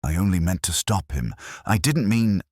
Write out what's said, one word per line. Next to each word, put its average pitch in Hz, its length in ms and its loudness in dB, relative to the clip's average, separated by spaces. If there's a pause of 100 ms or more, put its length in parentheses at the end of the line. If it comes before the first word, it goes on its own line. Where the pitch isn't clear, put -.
I 73 120 0
only 92 240 2
meant 87 240 0
to - 80 -4
stop - 400 -2
him. 58 220 -4 (320)
I 107 120 2
didn't 131 300 0
mean 110 340 2 (100)